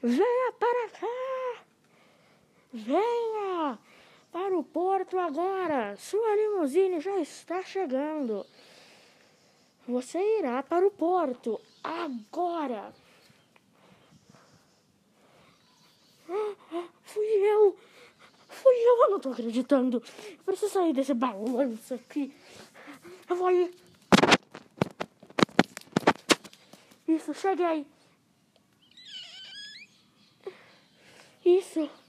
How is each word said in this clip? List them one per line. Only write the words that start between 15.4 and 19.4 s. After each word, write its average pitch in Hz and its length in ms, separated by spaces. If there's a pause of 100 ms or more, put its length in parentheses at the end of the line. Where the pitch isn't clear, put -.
Ah, 403 280 (180)
ah, 349 160 (140)
fui 427 240
eu! 415 500 (720)
Fui - 260
eu! 466 280
Eu 539 80
não 381 100
tô - 100
acreditando! 240 720 (360)